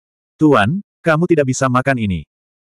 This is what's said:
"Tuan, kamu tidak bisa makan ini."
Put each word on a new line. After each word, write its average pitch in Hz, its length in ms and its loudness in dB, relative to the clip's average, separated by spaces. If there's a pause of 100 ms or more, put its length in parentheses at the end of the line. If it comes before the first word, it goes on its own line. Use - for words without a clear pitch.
(380)
"Tuan, 143 480 2 (160)
kamu 160 260 0
tidak 147 220 0
bisa 131 160 -2
makan 127 320 0
ini." 95 320 -4 (460)